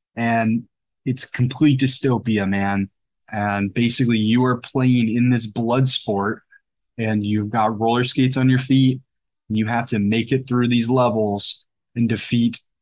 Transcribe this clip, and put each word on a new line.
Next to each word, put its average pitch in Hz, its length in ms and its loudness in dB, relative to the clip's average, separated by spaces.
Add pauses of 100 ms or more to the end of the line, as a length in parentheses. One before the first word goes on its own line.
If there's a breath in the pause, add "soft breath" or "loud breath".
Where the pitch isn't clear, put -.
(160)
and 117 480 0 (400)
it's 131 220 -4
complete 135 540 0
dystopia, 113 680 0
man. 98 400 -2 (420)
And 101 440 -2
basically, 117 440 0
you 110 260 2
are 120 120 0
playing 123 580 0
in 120 140 2
this 117 180 0
blood 120 420 0
sport, 107 540 -2 (540 soft breath)
and 110 260 -2
you've 107 280 -2
got 110 280 0
roller 117 260 2
skates 131 340 0
on 131 100 4
your 131 100 4
feet, 131 420 2 (480)
and 110 100 -2
you 107 80 0
have 120 220 -2
to 113 100 -2
make 110 340 0
it 131 160 -2
through 123 200 0
these 117 200 0
levels 110 800 0 (280)
and 120 140 0
defeat 117 520 0 (220)